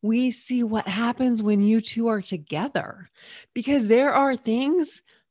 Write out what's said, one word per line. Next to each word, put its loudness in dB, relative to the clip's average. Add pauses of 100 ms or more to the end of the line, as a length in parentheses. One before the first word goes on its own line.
We 0
see -4
what -2
happens 0
when 2
you 4
two -2
are -2
together, -6 (440)
because 0
there 4
are 2
things -2 (300)